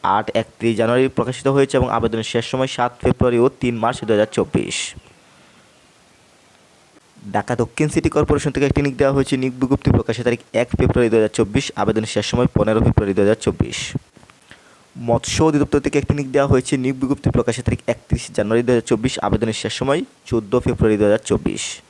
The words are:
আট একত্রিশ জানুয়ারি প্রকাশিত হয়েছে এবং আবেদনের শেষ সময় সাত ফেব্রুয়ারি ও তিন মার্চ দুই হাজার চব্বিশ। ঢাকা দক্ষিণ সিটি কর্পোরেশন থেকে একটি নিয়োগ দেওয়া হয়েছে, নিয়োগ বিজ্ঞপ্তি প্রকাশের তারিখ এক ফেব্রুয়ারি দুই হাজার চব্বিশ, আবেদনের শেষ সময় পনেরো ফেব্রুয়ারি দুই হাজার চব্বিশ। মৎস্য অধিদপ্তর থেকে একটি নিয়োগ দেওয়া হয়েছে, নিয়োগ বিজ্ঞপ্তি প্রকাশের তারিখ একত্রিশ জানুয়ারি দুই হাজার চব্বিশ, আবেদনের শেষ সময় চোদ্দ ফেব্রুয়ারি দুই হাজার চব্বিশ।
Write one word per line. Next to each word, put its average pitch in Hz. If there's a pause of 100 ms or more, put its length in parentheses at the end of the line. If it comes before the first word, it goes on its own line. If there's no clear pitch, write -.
(160)
আট 110 (140)
একত্রিশ 113
জানুয়ারি 120 (140)
প্রকাশিত 127 (100)
হয়েছে 139
এবং -
আবেদনের 113
শেষ 117
সময় 131
সাত 123 (100)
ফেব্রুয়ারি 123
ও - (140)
তিন 120
মার্চ 117
দুই 110
হাজার 107
চব্বিশ। - (2500)
ঢাকা 104 (100)
দক্ষিণ 151
সিটি -
কর্পোরেশন 147
থেকে 139
একটি 143
নিয়োগ 139
দেওয়া 139
হয়েছে, 135
নিয়োগ 131
বিজ্ঞপ্তি 135
প্রকাশের 117
তারিখ 120 (220)
এক 123 (100)
ফেব্রুয়ারি 123
দুই 113
হাজার 107
চব্বিশ, 110 (180)
আবেদনের 110
শেষ 104
সময় 123
পনেরো 107
ফেব্রুয়ারি 104
দুই 101
হাজার 107
চব্বিশ। - (1160)
মৎস্য 117 (100)
অধিদপ্তর 143
থেকে 143
একটি 143
নিয়োগ 135
দেওয়া 139
হয়েছে, 131
নিয়োগ 131
বিজ্ঞপ্তি 135
প্রকাশের 120
তারিখ 117 (120)
একত্রিশ - (140)
জানুয়ারি 113
দুই 123
হাজার 113
চব্বিশ, 120 (120)
আবেদনের 110
শেষ 110
সময় 139 (280)
চোদ্দ 107 (120)
ফেব্রুয়ারি 110
দুই 104
হাজার 107
চব্বিশ। - (260)